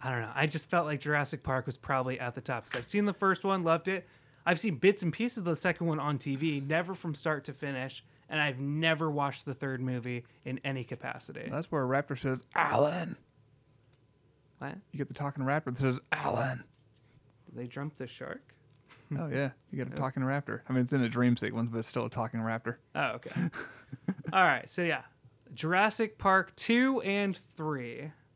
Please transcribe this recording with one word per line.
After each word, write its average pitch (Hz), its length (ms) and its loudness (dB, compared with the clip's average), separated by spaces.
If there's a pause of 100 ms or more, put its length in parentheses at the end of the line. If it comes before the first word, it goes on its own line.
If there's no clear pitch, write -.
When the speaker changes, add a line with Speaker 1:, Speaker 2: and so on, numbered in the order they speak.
Speaker 1:
I 131 80 -4
don't 120 120 -2
know. 113 120 -6
I 147 140 2
just 156 220 -4
felt 170 180 2
like 151 140 -2
Jurassic 147 420 0
Park 131 240 0
was 123 100 -6
probably 127 420 0
at 123 140 -4
the 127 80 -8
top, 120 240 -6
'cause - 140 -8
I've 117 100 -10
seen 208 160 2
the 202 80 2
first 190 300 2
one, 190 200 2
loved 165 240 4
it. 190 200 -2 (400)
I've 170 120 4
seen 202 180 0
bits 196 260 6
and 165 100 2
pieces 233 260 -2
of 185 40 -4
the 165 140 2
second 175 300 0
one 156 120 0
on 143 180 0
T 135 200 -2
V, 147 240 0
never 170 340 0
from 165 180 -4
start 147 320 -2
to 143 80 -8
finish, 135 500 -6 (260)
and 151 120 0
I've 139 180 2
never 156 520 2
watched 143 340 0
the 139 80 -4
third 131 280 -4
movie 123 420 -2 (220)
in 131 180 -4
any 135 220 -2
capacity. 123 680 -8
Speaker 2:
That's 151 180 -4
where 147 140 0
a 127 40 0
raptor 135 300 0
says, 131 280 -2 (100)
"Alan." 156 640 2 (1400)
Speaker 1:
What? 139 180 -8 (160)
Speaker 2:
You 143 60 -10
get 139 100 -4
the - 60 -12
talking 143 300 -4
raptor 143 220 2
that 123 120 -4
says, 131 220 2 (120)
"Alan." 127 520 -2 (840)
Speaker 1:
Did - 120 -18
they 123 100 -8
jump 143 300 -8
the 127 100 -8
shark? - 460 -14 (640)
Speaker 2:
Oh, 160 100 -4
yeah. 135 240 0 (200)
You 143 60 -6
get 123 100 -4
a - 40 -8
Speaker 1:
Nope. - 80 -8
Speaker 2:
talking 131 240 -2
raptor. 135 440 -2
I 131 60 -2
mean, 127 100 6
it's 123 100 0
in 135 80 4
a 120 80 4
dream 120 280 4
sequence, 117 340 -2
but 113 80 -2
it's 110 80 -4
still 117 180 -2
a 113 40 -4
talking 117 320 -4
raptor. 113 360 -4 (180)
Speaker 1:
Oh, 139 200 0
okay. - 160 -12
<laughs> - 1040 -6
All 190 100 6
right. 139 260 4
So, - 120 -4
yeah. 156 220 0 (500)
Jurassic 208 640 2
Park 190 400 4
two 247 440 4
and 196 360 0 (180)
three. 139 560 -6 (240)